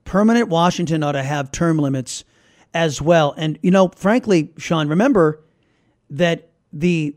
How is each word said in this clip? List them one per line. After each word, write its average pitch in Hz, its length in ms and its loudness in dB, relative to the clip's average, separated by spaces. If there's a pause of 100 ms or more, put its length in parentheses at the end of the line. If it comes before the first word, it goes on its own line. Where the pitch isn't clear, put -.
Permanent 226 460 2
Washington 165 520 0
ought 147 120 -2
to 139 100 -4
have 143 280 -4
term 165 260 0
limits 135 480 -4 (480)
as 165 280 -2
well. 156 360 2
And, 156 260 -4
you 180 80 2
know, 190 240 4
frankly, 196 640 0
Sean, 156 320 -4
remember 170 500 2 (720)
that 165 400 -4 (240)
the, 156 440 -2